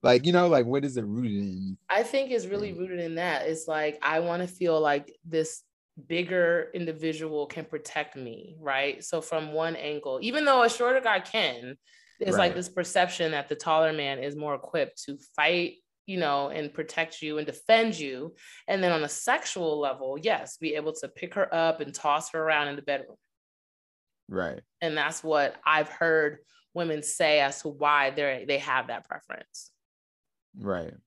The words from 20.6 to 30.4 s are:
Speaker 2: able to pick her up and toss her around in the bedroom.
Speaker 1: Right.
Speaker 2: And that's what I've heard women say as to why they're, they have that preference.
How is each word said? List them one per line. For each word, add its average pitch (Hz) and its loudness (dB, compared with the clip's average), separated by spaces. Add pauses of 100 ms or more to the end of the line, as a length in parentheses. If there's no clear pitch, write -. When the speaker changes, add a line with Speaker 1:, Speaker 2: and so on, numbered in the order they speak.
Speaker 2:
able 151 -4
to 143 -10
pick - -12
her 202 0
up 165 2
and 139 -8
toss 151 0
her 160 -2
around 151 2
in 143 -6
the 147 -10
bedroom. 139 -4 (1120)
Speaker 1:
Right. 90 -2 (200)
Speaker 2:
And 160 -2
that's 151 -4
what 151 2
I've 151 4
heard 156 0 (340)
women 160 -2
say 151 4
as 139 0
to 156 -4
why 143 2
they're, 139 -2
they 139 0
have 131 -2
that 117 -8
preference. - -14 (880)